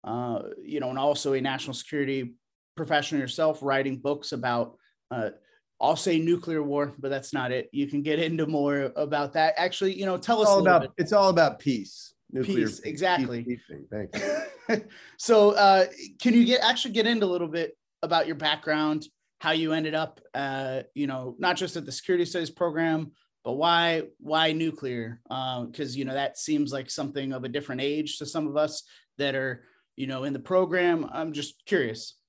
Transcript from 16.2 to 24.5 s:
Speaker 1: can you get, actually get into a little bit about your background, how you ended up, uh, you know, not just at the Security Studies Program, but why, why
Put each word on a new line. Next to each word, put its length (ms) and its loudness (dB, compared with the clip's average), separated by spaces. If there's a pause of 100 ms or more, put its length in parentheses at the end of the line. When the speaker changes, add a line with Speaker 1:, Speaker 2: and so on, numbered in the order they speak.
Speaker 1:
can 120 4
you 100 10
get, 180 4
actually 300 0
get 160 2
into 180 2
a 0 -
little 220 -2
bit 280 -4 (260)
about 260 2
your 80 -4
background, 720 0 (320)
how 100 0
you 220 0
ended 240 -2
up, 240 -4 (140)
uh, 480 -4 (120)
you 140 -2
know, 320 -8
not 160 0
just 180 -6
at 100 -8
the 60 -14
Security 360 -2
Studies 240 -6
Program, 600 -2 (320)
but 120 -4
why, 500 2 (160)
why 320 2